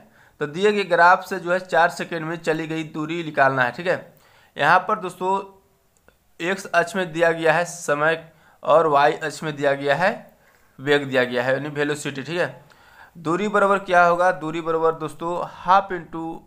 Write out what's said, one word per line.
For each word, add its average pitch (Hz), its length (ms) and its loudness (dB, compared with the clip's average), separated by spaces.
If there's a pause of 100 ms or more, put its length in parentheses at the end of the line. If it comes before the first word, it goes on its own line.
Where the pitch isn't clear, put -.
(420)
तो 147 60 -4
दिए 185 240 0
गए 202 140 0
ग्राफ 175 400 4
से 190 140 -6
जो 170 120 -4
है 185 100 0
चार 175 300 2
सेकंड 170 340 -8
में 165 120 -6
चली 165 300 -4
गई 160 180 -6
दूरी 160 380 -8
निकालना 135 400 0
है, 120 80 -2
ठीक 175 160 -8
है। 151 260 -4 (440)
यहाँ 160 220 4
पर 190 200 -4
दोस्तों 185 320 -6 (1080)
एक्स 190 280 -4
अक्ष 170 280 0
में 180 180 -2
दिया 165 180 4
गया 160 220 2
है 170 120 0
समय 160 680 -2 (320)
और 160 240 6
वाई 147 260 4
अक्ष 151 300 -8
में 156 120 -4
दिया 139 180 0
गया 139 220 0
है 180 160 0 (680)
वेग 143 280 2
दिया 127 160 2
गया 120 200 -2
है, 131 100 0
यानी 139 180 -4
वेलोसिटी, 147 520 -4
ठीक 165 140 -8
है। 147 260 -4 (560)
दूरी 170 300 -2
बराबर 196 320 2
क्या 175 240 4
होगा? 175 280 4
दूरी 160 280 -8
बराबर 165 320 0
दोस्तों 160 520 -8
हाफ 196 460 0
into 165 320 -8 (240)